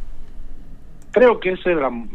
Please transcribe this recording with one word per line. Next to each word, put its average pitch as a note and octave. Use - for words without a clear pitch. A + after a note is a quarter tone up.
Creo A3+
que F#3
ese F3+
es E3
la, C3